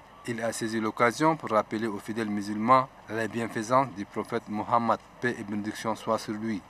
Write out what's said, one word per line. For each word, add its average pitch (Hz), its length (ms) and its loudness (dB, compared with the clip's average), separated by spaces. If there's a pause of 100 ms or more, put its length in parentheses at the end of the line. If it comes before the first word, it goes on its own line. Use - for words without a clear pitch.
(320)
Il 113 120 -6
a 113 100 -2
saisi 113 260 -2
l'occasion 120 560 4
pour 117 140 -8
rappeler 110 380 2
aux 101 100 -4
fidèles 107 320 -4
musulmans 107 580 4 (220)
les 110 180 -2
bienfaisances 117 600 0 (100)
du 98 80 -6
prophète 110 420 -4
Mohammed, 107 520 2 (200)
paix 123 200 0
et 110 40 -8
bénédiction 104 520 -4
soient 110 240 -2
sur 110 140 -6
lui. 107 360 -4